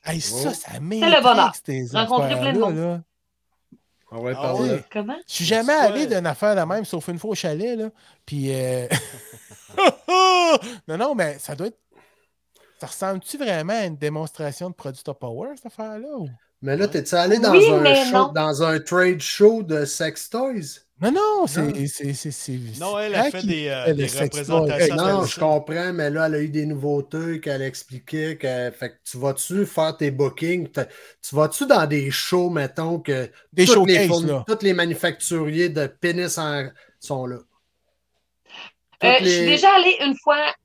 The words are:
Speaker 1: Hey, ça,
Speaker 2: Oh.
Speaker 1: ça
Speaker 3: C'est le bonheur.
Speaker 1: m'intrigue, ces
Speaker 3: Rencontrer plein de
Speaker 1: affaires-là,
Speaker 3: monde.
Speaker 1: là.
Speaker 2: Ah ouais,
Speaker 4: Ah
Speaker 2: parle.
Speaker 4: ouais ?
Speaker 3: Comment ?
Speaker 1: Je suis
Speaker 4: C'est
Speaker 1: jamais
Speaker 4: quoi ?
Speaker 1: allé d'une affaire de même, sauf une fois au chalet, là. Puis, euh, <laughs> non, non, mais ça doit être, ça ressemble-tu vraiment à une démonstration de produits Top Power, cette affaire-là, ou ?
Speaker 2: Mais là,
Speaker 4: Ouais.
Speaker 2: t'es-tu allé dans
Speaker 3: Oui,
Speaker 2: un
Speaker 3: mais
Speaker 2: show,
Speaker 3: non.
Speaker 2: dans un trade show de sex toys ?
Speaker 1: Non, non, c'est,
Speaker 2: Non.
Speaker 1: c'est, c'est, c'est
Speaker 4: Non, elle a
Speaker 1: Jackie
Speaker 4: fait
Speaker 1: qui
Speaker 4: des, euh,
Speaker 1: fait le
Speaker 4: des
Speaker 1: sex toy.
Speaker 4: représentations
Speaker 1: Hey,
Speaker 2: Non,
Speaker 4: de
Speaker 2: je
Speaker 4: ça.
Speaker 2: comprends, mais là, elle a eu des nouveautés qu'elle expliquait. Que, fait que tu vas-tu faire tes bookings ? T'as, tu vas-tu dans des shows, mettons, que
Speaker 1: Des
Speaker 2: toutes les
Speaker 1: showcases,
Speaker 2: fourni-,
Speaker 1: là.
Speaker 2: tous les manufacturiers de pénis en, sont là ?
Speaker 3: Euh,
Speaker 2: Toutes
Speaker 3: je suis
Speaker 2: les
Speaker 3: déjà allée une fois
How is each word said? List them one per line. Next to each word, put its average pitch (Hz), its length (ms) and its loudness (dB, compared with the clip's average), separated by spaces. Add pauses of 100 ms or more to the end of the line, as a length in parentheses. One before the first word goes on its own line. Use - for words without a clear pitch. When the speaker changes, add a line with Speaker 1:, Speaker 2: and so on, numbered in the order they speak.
Speaker 1:
Hey, 160 160 -6
ça, 131 280 -4
Speaker 2:
Oh. - 40 -6
Speaker 1:
ça - 180 -12
Speaker 3:
C'est - 80 -10
le 220 420 4
bonheur. 240 140 6 (120)
Speaker 1:
m'intrigue, 131 400 -6
ces 131 100 -4
Speaker 3:
Rencontrer 226 300 2 (120)
plein 269 140 0
de 233 100 2
Speaker 1:
affaires-là, - 40 2
Speaker 3:
monde. 165 100 -2
Speaker 1:
là. 170 240 -4 (1080)
Speaker 2:
Ah 113 80 -12
ouais, 123 180 -4
Speaker 4:
Ah 135 60 -8
Speaker 2:
parle. 127 180 -2
Speaker 4:
ouais ? 202 220 0 (100)
Speaker 3:
Comment ? 214 240 -6 (100)
Speaker 1:
Je - 60 -14
suis 170 120 -4
Speaker 4:
C'est 208 100 2
Speaker 1:
jamais 240 180 2
Speaker 4:
quoi ? 311 140 4
Speaker 1:
allé 254 200 0
d'une 180 200 0
affaire 208 280 0
de 185 60 2
même, 185 240 -2
sauf 160 220 -8
une 175 120 -6
fois 214 120 -8
au 190 40 -4
chalet, 190 420 -4
là. 220 120 -6 (360)
Puis, 135 280 -4
euh, 127 340 -4 (880)
<laughs> 349 1120 2
non, 160 100 -6
non, 269 180 -2
mais 156 240 -2
ça 151 160 -10
doit 170 120 -8
être, - 120 -12 (1000)
ça 135 80 -14
ressemble-tu 190 500 -6
vraiment 196 360 -4
à 220 120 -2
une 160 120 -8
démonstration 151 720 -8
de 175 60 -14
produits 131 280 -12
Top 135 160 -10
Power, 131 360 -10
cette 254 100 -20
affaire-là, 220 520 -12
ou ? 160 120 -8 (320)
Speaker 2:
Mais 139 160 -2
là, 196 80 2
Speaker 4:
Ouais. 202 60 -4
Speaker 2:
t'es-tu 151 240 -4
allé 180 240 4
dans 233 120 4
Speaker 3:
Oui, 427 180 10
Speaker 2:
un 381 120 4
Speaker 3:
mais 277 240 6
Speaker 2:
show, 247 120 -2
Speaker 3:
non. 269 160 4
Speaker 2:
dans 156 300 0
un 160 160 2
trade 180 400 2
show 214 420 4
de 156 240 -2
sex 160 440 -6
toys ? 226 520 -6 (200)
Speaker 1:
Non, 214 100 2
non, 403 360 2
c'est, 151 140 -2
Speaker 2:
Non. 147 120 -2 (140)
Speaker 1:
c'est, 143 260 -6
c'est, 143 180 -8
c'est 127 260 -8 (220)
Speaker 4:
Non, 202 180 -4
elle 214 180 -4
a 226 80 4
Speaker 1:
Jackie 285 80 2
Speaker 4:
fait 185 100 -8
Speaker 1:
qui 220 60 -2
Speaker 4:
des, 156 200 -2
euh, 131 160 -4
Speaker 1:
fait 165 60 2
le 151 60 2
Speaker 4:
des 139 120 -2
Speaker 1:
sex 135 220 -2 (160)
toy. 160 100 0
Speaker 4:
représentations 156 400 2 (120)
Speaker 1:
Hey, 196 60 2
Speaker 2:
Non, 190 80 2
Speaker 4:
de 165 60 -2
Speaker 2:
je - 60 -6
Speaker 4:
ça. 175 80 -6
Speaker 2:
comprends, 156 520 0
mais 156 160 -2
là, 156 180 0
elle 156 80 -2
a 147 40 0
eu 151 100 -2
des 147 160 -2
nouveautés 151 760 -4
qu'elle 139 200 -4
expliquait. 151 760 -8
Que, 127 340 -4
fait 120 200 -12
que - 120 -20
tu - 140 -14
vas-tu 139 480 -2
faire 160 320 -2
tes 151 120 0
bookings ? 143 600 -2
T'as, 131 140 -4 (360)
tu - 140 -10
vas-tu 156 320 2
dans 202 180 6
des 143 260 0
shows, 175 380 0
mettons, 165 500 -4
que 131 300 -4 (220)
Speaker 1:
Des 180 140 6
Speaker 2:
toutes 214 220 8
les 185 80 6
Speaker 1:
showcases, 151 120 4
Speaker 2:
fourni-, 165 200 2
Speaker 1:
là. 139 200 -2
Speaker 2:
tous 214 160 -2
les 196 100 4
manufacturiers 170 960 -2
de 147 180 -2
pénis 175 500 -4
en, 143 320 -4 (320)
sont 131 240 -8
là ? 123 100 -10 (1700)
Speaker 3:
Euh, 247 140 6
Speaker 2:
Toutes 190 100 2
Speaker 3:
je - 20 6
suis 175 120 4
Speaker 2:
les 170 40 2
Speaker 3:
déjà 370 300 6
allée 370 300 6
une 277 180 0
fois 294 160 4 (260)